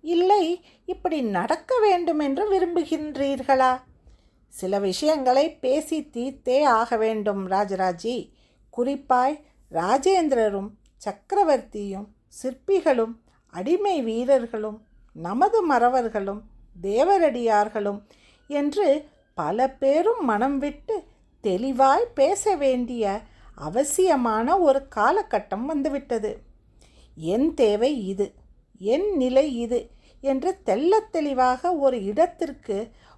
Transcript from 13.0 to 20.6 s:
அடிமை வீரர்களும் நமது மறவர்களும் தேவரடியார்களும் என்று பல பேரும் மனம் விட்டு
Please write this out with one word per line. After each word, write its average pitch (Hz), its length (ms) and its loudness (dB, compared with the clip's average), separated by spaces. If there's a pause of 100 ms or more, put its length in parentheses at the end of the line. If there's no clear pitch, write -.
அடிமை 339 560 -2
வீரர்களும் 226 800 -2 (300)
நமது 311 580 0
மறவர்களும் 226 720 0 (420)
தேவரடியார்களும் 220 1200 0 (440)
என்று 294 640 0 (260)
பல 208 360 -2
பேரும் 330 540 0
மனம் 254 340 0
விட்டு 294 460 -6 (360)